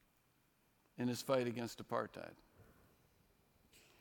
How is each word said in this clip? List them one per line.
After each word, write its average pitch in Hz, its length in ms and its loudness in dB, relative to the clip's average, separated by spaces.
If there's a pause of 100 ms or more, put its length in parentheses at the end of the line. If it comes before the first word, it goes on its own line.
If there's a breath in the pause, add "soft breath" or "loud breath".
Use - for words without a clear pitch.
(1000)
in 123 100 2
his 120 140 0
fight 131 240 4
against 117 360 -4
apartheid. 110 520 -4 (1700 soft breath)